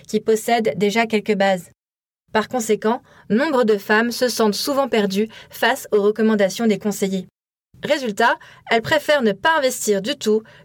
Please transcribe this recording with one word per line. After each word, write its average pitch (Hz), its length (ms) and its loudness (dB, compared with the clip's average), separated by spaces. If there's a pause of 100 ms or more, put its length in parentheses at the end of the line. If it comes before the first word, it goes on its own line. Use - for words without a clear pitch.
qui 214 100 0
possèdent 220 580 0
déjà 208 300 0
quelques 208 300 0
bases. 190 340 0 (640)
Par 214 160 0
conséquent, 226 520 -2 (280)
nombre 254 340 2
de 214 160 2
femmes 220 320 0
se 247 180 0
sentent 220 280 0
souvent 277 320 -2
perdues 208 400 0 (220)
face 247 420 -2
aux 208 100 2
recommandations 214 640 0
des 202 140 0
conseillers. 190 480 -4 (560)
Résultat, 247 540 0 (340)
elles 233 100 2
préfèrent 294 400 0
ne 214 100 2
pas 320 240 0
investir 226 460 -2
du 277 140 -4
tout 220 260 0 (220)